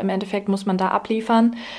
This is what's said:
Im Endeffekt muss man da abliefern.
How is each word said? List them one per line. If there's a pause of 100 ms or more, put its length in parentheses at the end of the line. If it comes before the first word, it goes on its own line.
Im
Endeffekt
muss
man
da
abliefern. (240)